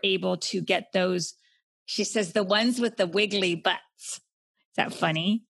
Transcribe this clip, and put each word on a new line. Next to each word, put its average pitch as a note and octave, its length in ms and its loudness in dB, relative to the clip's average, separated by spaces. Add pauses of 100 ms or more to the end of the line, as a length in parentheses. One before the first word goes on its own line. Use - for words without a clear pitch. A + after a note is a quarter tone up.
able F#3 340 0
to F#3 240 -4
get F3+ 320 -2
those. F#3 400 0 (540)
She - 160 -2
says, G3+ 300 -2
"The G#3+ 100 2
ones A3 360 2
with A#3 180 -2
the F#3+ 100 2
wiggly F#3+ 480 2
butts." E3+ 240 0 (400)
Is - 20 -20 (540)
that - 180 -2
funny? F3 560 0